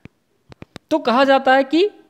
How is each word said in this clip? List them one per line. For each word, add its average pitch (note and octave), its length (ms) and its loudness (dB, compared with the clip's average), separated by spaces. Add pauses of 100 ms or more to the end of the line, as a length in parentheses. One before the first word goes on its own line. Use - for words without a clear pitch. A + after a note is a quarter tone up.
(920)
तो D#4 80 -2
कहा C4 260 0
जाता C4+ 300 2
है C4+ 100 2
कि E4 260 0 (200)